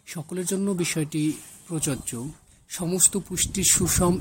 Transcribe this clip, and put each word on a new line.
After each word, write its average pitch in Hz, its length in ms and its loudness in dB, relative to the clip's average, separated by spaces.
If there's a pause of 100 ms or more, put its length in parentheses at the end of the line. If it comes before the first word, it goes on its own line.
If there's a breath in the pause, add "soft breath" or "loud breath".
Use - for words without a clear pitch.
সকলের 180 400 -6
জন্য 196 260 0
বিষয়টি 160 500 0 (440)
প্রযোজ্য, 147 460 -4 (580 soft breath)
সমস্ত 175 480 2
পুষ্টির 180 460 -2
সুষম 175 580 4